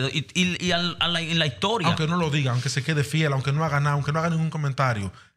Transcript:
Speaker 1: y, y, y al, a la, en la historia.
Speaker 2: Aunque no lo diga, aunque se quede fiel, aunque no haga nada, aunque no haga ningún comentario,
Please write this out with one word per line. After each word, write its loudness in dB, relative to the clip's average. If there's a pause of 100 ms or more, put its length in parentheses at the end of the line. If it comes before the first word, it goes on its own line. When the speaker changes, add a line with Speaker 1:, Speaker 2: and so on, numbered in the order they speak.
(120)
Speaker 1:
y, -4
y, 0
y 2
al, 0
a 0
la, -2
en 0
la 2
historia. 0
Speaker 2:
Aunque 2
no 0
lo 0
diga, 2
aunque -2
se -2
quede 2
fiel, 0
aunque 0
no 2
haga 0
nada, 2
aunque 0
no 0
haga 0
ningún 0
comentario, 0 (260)